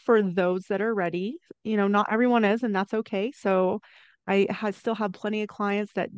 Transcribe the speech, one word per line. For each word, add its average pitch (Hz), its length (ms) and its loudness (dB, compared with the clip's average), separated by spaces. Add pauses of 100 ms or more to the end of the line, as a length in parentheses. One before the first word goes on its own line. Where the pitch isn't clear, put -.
for 226 180 4
those 185 440 0
that 190 160 -2
are 226 120 -2
ready. 185 440 -4 (260)
You 214 140 -2
know, 202 100 2
not 202 240 2
everyone 233 340 4
is, 220 160 2
and 214 140 -2
that's 190 180 -2
okay. 220 420 -4
So 190 460 0 (460)
I 196 240 4
ha-, 208 200 -4
still 226 240 -4
have 208 180 -4
plenty 214 280 -4
of 208 60 -4
clients 208 460 -4
that - 240 -4